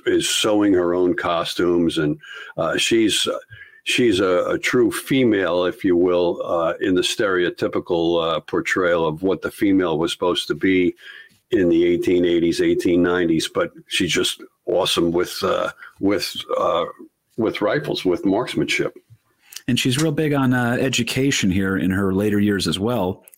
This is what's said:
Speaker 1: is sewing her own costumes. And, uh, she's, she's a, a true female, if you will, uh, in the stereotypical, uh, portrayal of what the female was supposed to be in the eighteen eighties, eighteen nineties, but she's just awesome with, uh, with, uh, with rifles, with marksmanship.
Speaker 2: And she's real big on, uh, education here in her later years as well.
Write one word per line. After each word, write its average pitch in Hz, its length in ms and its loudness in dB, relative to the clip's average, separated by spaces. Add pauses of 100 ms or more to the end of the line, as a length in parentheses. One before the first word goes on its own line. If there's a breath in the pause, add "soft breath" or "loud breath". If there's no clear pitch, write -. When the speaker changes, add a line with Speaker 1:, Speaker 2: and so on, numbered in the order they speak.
Speaker 1:
is 92 240 0
sewing 104 440 2
her 87 200 2
own 90 220 2
costumes. 87 800 0
And, 76 220 -2 (380 loud breath)
uh, 80 180 -2
she's, 110 500 2 (600 loud breath)
she's 113 340 2
a, 90 280 2
a 87 120 -2
true 120 320 2
female, 98 720 0
if 90 220 -4
you 90 100 4
will, 87 480 2
uh, 85 380 -2
in 95 140 0
the 90 60 2
stereotypical, 87 1200 0
uh, 80 200 -2
portrayal 85 640 0
of 80 160 -4
what 95 200 0
the 85 60 -6
female 92 480 2
was 85 140 -2
supposed 87 380 -2
to 76 60 -2
be 90 380 2 (600 loud breath)
in 104 140 2
the 170 160 4
eighteen 90 400 2
eighties, 85 380 2
eighteen 87 420 2
nineties, 87 460 0
but 87 240 -4 (140)
she's 87 260 -2
just - 280 -2 (260)
awesome 87 440 0
with, 87 320 -2
uh, 90 260 -2 (300 loud breath)
with, 101 340 -2 (240)
uh, 87 280 0 (500)
with 107 260 -2
rifles, 127 440 -2
with 87 180 0
marksmanship. 95 720 -2 (720 loud breath)
Speaker 2:
And 123 100 2
she's 131 240 0
real 160 120 0
big 151 180 0
on, 131 220 2
uh, 123 260 0
education 131 720 0
here 95 240 0
in 90 160 0
her 95 220 0
later 104 260 2
years 101 300 2
as 82 100 -2
well. 101 460 -2 (120)